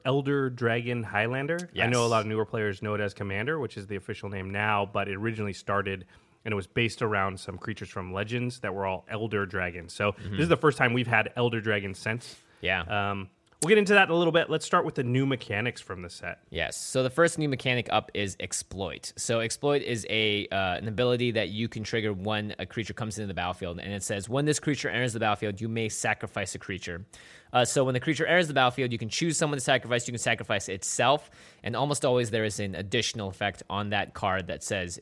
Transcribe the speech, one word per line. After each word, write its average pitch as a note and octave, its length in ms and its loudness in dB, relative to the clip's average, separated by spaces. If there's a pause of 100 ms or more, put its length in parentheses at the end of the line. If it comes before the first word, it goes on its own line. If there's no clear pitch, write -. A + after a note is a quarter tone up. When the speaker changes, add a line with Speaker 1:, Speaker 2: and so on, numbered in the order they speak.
Speaker 1:
Elder C#3 440 2
Dragon A#2+ 540 0
Highlander. B2+ 540 0 (200)
I A2 100 4
know A#2+ 140 6
a - 20 6
Speaker 2:
Yes. A#2 80 4
Speaker 1:
lot A2+ 100 4
of G#2+ 60 -2
newer A2 180 0
players G#2+ 360 -2
know G#2+ 120 -2
it G#2 80 0
as G2+ 120 -2
Commander, G#2 460 -2
which A#2 180 -6
is G2 80 -10
the G2+ 120 -6
official G2+ 320 -8
name F#2+ 200 -6
now, G#2 420 2
but G2+ 180 0
it F#2+ 60 -4
originally A2 380 -2
started G2 520 -2 (400)
and A2+ 80 -4
it - 20 0
was F#2+ 120 -2
based A#2 340 0
around G2 380 0
some F#2+ 180 -10
creatures G2+ 320 -8
from F#2 240 -8
Legends A#2+ 480 -4
that G2 120 -4
were G2 120 -2
all F#2+ 240 -4
Elder G#2+ 360 -2
Dragons. F2+ 480 -4
So G#2 200 2
Speaker 2:
Mm-hmm. G2 180 -10
Speaker 1:
this G#2 120 0
is E3+ 60 4
the E3 80 6
first D3+ 200 4
time B2 160 4
we've B2 140 2
had A2 280 2
Elder A#2+ 240 0
Dragons G2+ 400 -2
since. - 380 -6 (240)
Speaker 2:
Yeah. F2+ 220 0 (280)
Speaker 1:
Um, G2 180 -6 (320)
we'll D3+ 80 0
get G#3+ 80 8
into G#3 160 4
that G3 140 8
in E3 60 0
a E3+ 40 4
little E3+ 160 4
bit. E3 160 4
Let's D#3 160 -2
start - 200 2
with D#3 100 -4
the C3+ 80 0
new B2+ 220 2
mechanics A#2+ 560 -2
from F2+ 200 -10
the F2 80 -10
set. - 300 -10 (100)
Speaker 2:
Yes. D#2+ 280 -2
So - 260 0
the C3 60 0
first E3 300 4
new D3+ 100 0
mechanic B2 420 0
up G#2+ 220 2
is G2 260 -4
Exploit. - 800 -8
So A#2 240 0
Exploit C#3+ 400 2
is A#2 280 -4
a, G#2 400 2
uh, F#2 280 2
an G#2 100 -6
ability B2 440 2
that G#2 180 0
you G#2+ 180 -2
can A2 160 -8
trigger G#2+ 300 -2
when G#2 440 -2
a G2 80 -6
creature G#2+ 280 -6
comes G#2+ 240 -6
into G#2+ 100 -6
the F#2+ 60 -6
battlefield. F2 480 -4
And F#2+ 120 -8
it G2 100 -6
says, G2+ 260 -4
"When C#3 160 0
this D3 160 2
creature C#3+ 280 0
enters A#2 240 0
the A2+ 60 -4
battlefield, G#2 400 0
you A2+ 80 -4
may A2+ 220 -2
sacrifice G#2+ 680 -2
a F#2 40 -10
creature." F2+ 460 -8 (480)
Uh, B2 100 6
so C3+ 200 4
when B2+ 100 2
the B2+ 60 0
creature C#3 260 0
enters E3+ 220 4
the D3 60 -4
battlefield, B2+ 380 4
you A#2 60 -2
can A2 120 -6
choose E3 280 0
someone D3 200 2
to B2+ 60 -4
sacrifice. B2 440 2
You A#2+ 40 -6
can A#2+ 60 -4
sacrifice A2+ 520 0
itself. B2 600 2 (340)
And A#2 120 -4
almost C#3 280 0
always B2 280 4
there A2 140 2
is G#2 140 -2
an G2 160 -2
additional G2 540 -2
effect G2+ 400 -2
on G2+ 220 -2
that G2+ 240 0
card F#2 320 0
that F2 160 -8
says, F2+ 380 -4